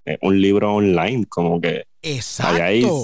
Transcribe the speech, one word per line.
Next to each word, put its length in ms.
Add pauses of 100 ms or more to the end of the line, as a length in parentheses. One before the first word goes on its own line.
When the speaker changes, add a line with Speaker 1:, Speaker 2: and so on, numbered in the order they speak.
Speaker 1:
es 180
un 180
libro 340
online, 540
como 320
que 240 (180)
Speaker 2:
Exacto. 520
Speaker 1:
allá 120
hay 160 (220)